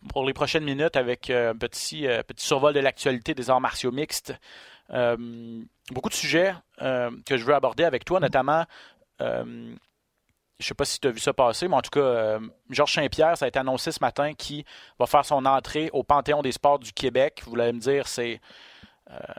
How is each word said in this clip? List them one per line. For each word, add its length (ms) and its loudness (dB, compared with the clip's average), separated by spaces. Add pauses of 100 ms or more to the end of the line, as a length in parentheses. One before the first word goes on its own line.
(100)
pour 140 -2
les 80 0
prochaines 320 0
minutes 320 0
avec, 320 -2
euh, 240 2
un 40 -6
petit, 500 -6
euh, 160 2
petit 240 -10
survol 260 4
de 80 2
l'actualité 540 0
des 160 -2
arts 100 4
martiaux 300 -2
mixtes. 420 -6 (580)
Euh, 260 0 (760)
beaucoup 200 -6
de 40 -6
sujets, 400 2 (280)
euh, 280 -2 (140)
que 140 0
je 60 -6
veux 100 4
aborder 300 2
avec 200 2
toi, 160 2
notamment, 460 2 (560)
euh, 520 -6 (840)
je 80 -8
sais 80 -6
pas 100 -2
si 160 -4
t'as 100 0
vu 80 -6
ça 140 0
passer, 340 2
mais 100 0
en 40 2
tout 100 -6
cas, 100 0
euh, 400 2 (280)
Georges 240 2
Saint-Pierre, 460 2
ça 80 -2
a 20 2
été 100 -2
annoncé 320 -2
ce 120 -6
matin, 320 0
qui 320 -12 (320)
va 80 2
faire 180 4
son 220 0
entrée 480 0
au 80 0
Panthéon 400 2
des 100 -2
sports 260 2
du 140 -18
Québec. 540 0
Vous 120 -6
allez 140 2
me 80 -6
dire, 260 0
c'est... 340 -6 (680)
Euh, 80 -18 (200)